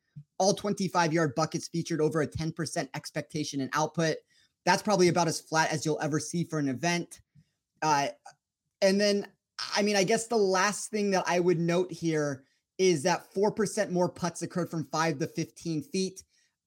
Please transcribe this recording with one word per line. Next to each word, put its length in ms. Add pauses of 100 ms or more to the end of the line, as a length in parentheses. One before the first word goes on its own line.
(380)
All 160
twenty-five 580
yard 220
buckets 320
featured 340
over 200
a 80
ten 240
percent 420
expectation 680
and 120
output. 460 (500)
That's 140
probably 260
about 200
as 120
flat 320
as 140
you'll 160
ever 180
see 240
for 140
an 100
event. 540 (580)
Uh, 280 (760)
and 180
then, 260 (480)
I 60
mean, 160
I 80
guess 220
the 100
last 540
thing 220
that 140
I 140
would 180
note 320
here 540 (320)
is 280
that 280
four 180
percent 420
more 180
putts 320
occurred 280
from 220
five 280
to 60
fifteen 540
feet. 420 (440)